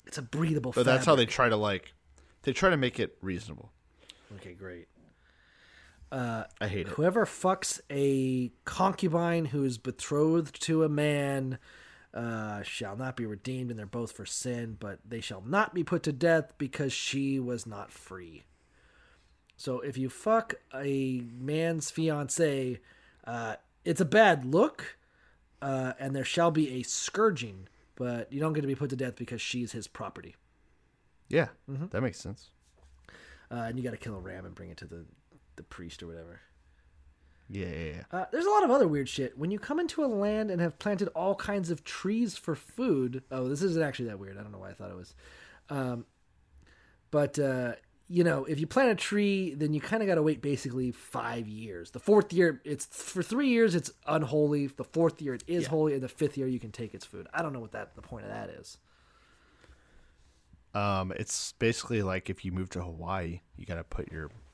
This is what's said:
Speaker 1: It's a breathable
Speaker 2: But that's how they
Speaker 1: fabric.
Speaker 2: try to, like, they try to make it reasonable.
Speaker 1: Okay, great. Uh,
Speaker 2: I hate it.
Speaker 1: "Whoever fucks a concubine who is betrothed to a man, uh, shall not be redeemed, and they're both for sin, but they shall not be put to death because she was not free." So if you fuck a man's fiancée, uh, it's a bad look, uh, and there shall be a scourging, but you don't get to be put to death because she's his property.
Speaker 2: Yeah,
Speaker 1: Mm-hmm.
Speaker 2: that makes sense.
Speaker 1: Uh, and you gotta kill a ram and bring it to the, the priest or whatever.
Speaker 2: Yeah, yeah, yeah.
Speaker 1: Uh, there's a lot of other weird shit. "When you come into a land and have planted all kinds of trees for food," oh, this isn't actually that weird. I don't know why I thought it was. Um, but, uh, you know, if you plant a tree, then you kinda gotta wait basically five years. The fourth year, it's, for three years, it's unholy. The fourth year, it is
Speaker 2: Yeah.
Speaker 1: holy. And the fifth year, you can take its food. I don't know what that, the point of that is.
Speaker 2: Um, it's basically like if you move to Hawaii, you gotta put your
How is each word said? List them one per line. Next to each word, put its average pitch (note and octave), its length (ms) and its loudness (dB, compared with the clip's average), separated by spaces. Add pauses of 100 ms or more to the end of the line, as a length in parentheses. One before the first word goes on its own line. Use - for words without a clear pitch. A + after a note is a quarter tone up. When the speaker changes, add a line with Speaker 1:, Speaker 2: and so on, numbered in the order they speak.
Speaker 1:
It's - 120 -10
a C#3+ 40 -8
breathable C#3+ 500 0
Speaker 2:
But B2 120 4
that's B2+ 220 6
how D#3 100 8
they B2+ 60 8
Speaker 1:
fabric. A2+ 120 2
Speaker 2:
try B2 140 6
to, A2 80 4
like, G#2 380 0 (480)
they C#3 100 2
try F#3+ 180 4
to E3+ 60 6
make B2+ 240 0
it F#2+ 200 -2
reasonable. F#2 520 -8 (640)
Speaker 1:
Okay, F#2 180 -16
great. F2+ 320 -14 (1300)
Uh, A#2+ 320 -4 (160)
Speaker 2:
I G#2 80 -2
hate G2 180 -4
it. G2 60 -10
Speaker 1:
"Whoever F3+ 340 2
fucks - 540 -2 (100)
a C3 640 0 (120)
concubine E3+ 800 0
who C#3 180 0
is B2 140 0
betrothed D3+ 840 0
to D#3+ 220 4
a D#3 40 4
man, C#3+ 720 0 (560)
uh, G#2+ 480 -4
shall G2+ 340 -8
not B2+ 200 -6
be A#2+ 100 -4
redeemed, B2 440 -6
and A2+ 80 -6
they're G#2 80 -8
both A2+ 260 -6
for G2 140 -12
sin, A#2 520 -6
but G2 300 -10
they A2+ 140 -8
shall G2 180 -8
not F#3+ 340 0
be F3+ 80 0
put E3+ 220 -2
to D#3 80 0
death D#3+ 460 4
because C3+ 340 -2
she C#3 480 -2
was A#2+ 260 -4
not G#2 240 -12
free." E2+ 540 -16 (1120)
So B2+ 240 -4
if C#3 160 -6
you C3 140 -2
fuck - 440 2 (200)
a C3+ 460 0 (120)
man's D#3 580 -2
fiancée, C#3+ 920 0 (440)
uh, A#2 320 -6 (280)
it's E3+ 160 2
a F#3 40 4
bad E3+ 400 8
look, F3 540 2 (640)
uh, C3 360 -2
and C3+ 160 -4
there C3+ 100 -2
shall E3+ 260 4
be D3+ 220 2
a B2+ 100 -4
scourging, A#2+ 840 0 (260)
but A#2+ 380 -4
you C#3 80 -4
don't D#3 140 2
get D3+ 80 2
to C#3 40 -2
be C3+ 80 0
put C3+ 160 -2
to C3 60 -4
death B2 200 -4
because A#2+ 240 -8
she's A#2+ 320 -4
his A2 140 -8
property. - 500 -12 (920)
Speaker 2:
Yeah, D3+ 200 2 (220)
Speaker 1:
Mm-hmm. C#3 180 -6
Speaker 2:
that A2 140 -2
makes A#2+ 160 -2
sense. - 320 -12 (1000)
Speaker 1:
Uh, A#2 40 -10 (140)
and A#2+ 100 -6
you B2+ 60 -4
gotta A#2 140 -6
kill A2 180 -8
a F#2+ 40 -10
ram F#2 240 -12
and F#2+ 100 -16
bring F2 160 -14
it E2 80 -16
to - 80 -14
the, E2+ 180 -14 (520)
the - 60 -16
priest - 400 -14
or F2 60 -10
whatever. E2 320 -14 (1080)
Speaker 2:
Yeah, G2 200 -4
yeah, E2 160 -6 (120)
yeah. - 140 -12
Speaker 1:
Uh, F3+ 220 -4
there's E4+ 140 0
a G4+ 40 4
lot G#4 140 6
of C4 60 4
other B3+ 180 6
weird C#3+ 200 0
shit. B2+ 300 -4
"When D#3+ 140 -2
you G#3 80 -2
come D4 180 -2
into E4 240 -2
a C#4+ 40 4
land G#3+ 440 0
and F3 100 0
have E3+ 200 0
planted G3+ 280 0
all F#3 280 0
kinds G3 340 -2
of E3 140 -4
trees G#3+ 520 0
for - 200 -4
food," C3 720 0
oh, C3 180 -2
this C#3+ 140 -2
isn't E3 200 2
actually C3 260 -2
that G2+ 100 -8
weird. G2 200 -12
I G#2 40 -12
don't G#2 80 -12
know G2+ 80 -14
why F#2+ 120 -12
I F2+ 40 -14
thought F#2+ 160 -12
it F#2 60 -12
was. F2+ 180 -16 (540)
Um, B2+ 380 -4 (1040)
but, D3 280 2
uh, B2+ 360 2 (340)
you F3 160 6
know, D3 220 4
if D3+ 140 0
you D#3+ 60 0
plant B3+ 240 6
a G#3+ 40 4
tree, G3 600 2
then D3 180 2
you D3+ 80 2
kinda A3 260 0
gotta E3+ 160 6
wait D3+ 200 4
basically B2+ 500 -2
five A#2 560 -6
years. G#2+ 440 -10
The - 80 -10
fourth G3+ 320 8
year, E3+ 320 6
it's, D3 220 -4
for - 360 -6
three C4+ 260 2
years, A3+ 260 6
it's E3 160 0 (160)
unholy. D3 600 2
The C3+ 180 -10
fourth D#3+ 380 2
year, C#3+ 120 -2
it - 120 -10
is E3+ 180 0
Speaker 2:
Yeah. - 60 -2
Speaker 1:
holy. D#3 240 4
And C3+ 80 -2
the B2+ 60 -4
fifth - 280 -2
year, C3+ 100 0
you B2+ 140 -2
can A2 120 -10
take A2+ 220 -8
its G2 120 -14
food. F#2+ 260 -14
I D#3 100 -4
don't D#3 120 -4
know B2 60 -8
what A2 120 -12
that, G#2 240 -10
the - 60 -18
point A2 220 -12
of G2+ 60 -10
that G#2+ 200 -10
is. - 260 -18 (2000)
Speaker 2:
Um, G2 380 0
it's - 400 -6
basically A#2 500 0
like F#2 280 -2
if - 140 -8
you F#2 80 -4
move F#2 180 -4
to F2 120 -6
Hawaii, E2+ 580 -6 (160)
you - 100 -14
gotta E2 180 -6
put - 260 -6
your D#2 200 -8 (240)